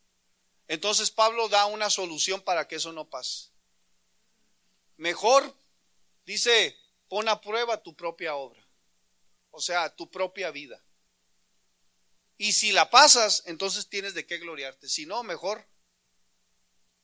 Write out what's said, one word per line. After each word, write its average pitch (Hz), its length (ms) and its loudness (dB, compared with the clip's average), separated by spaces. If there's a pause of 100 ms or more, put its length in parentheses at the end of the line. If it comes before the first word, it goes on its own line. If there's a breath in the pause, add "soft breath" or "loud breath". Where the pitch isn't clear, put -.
(680)
Entonces 202 420 -2
Pablo 226 380 2
da 202 180 4
una 208 240 -4
solución 185 500 -4
para 175 280 -2
que 160 80 -10
eso 160 160 -8
no 160 160 -12
pase. - 420 -12 (1500)
Mejor, 214 600 2 (680)
dice, 208 540 2 (300)
"Pon 214 200 -4
a 214 120 0
prueba 226 420 -4
tu 160 140 -20
propia 165 400 -8
obra", 135 280 -14 (840)
o 156 100 -18
sea, 175 340 -2
tu 165 140 -14
propia 185 440 -6
vida. 143 280 -16 (1600)
Y 208 140 -2
si 214 180 0
la 175 200 4
pasas, 247 560 8
entonces 185 420 -8
tienes 196 260 -8
de 160 100 -8
qué 175 140 -10
gloriarte. 143 500 -14
Si 151 160 -6
no, 214 200 -8
mejor, 196 420 -8 (1400)